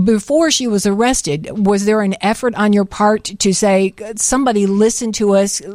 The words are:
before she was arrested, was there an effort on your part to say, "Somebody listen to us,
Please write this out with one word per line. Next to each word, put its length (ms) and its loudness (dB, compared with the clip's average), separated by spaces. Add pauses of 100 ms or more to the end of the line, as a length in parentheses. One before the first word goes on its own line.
before 480 2
she 160 -2
was 200 0
arrested, 800 -2
was 180 2
there 180 2
an 180 -2
effort 340 -2
on 180 2
your 120 2
part 400 0
to 300 -2
say, 400 2 (220)
"Somebody 500 0
listen 460 0
to 240 2
us, 260 0 (120)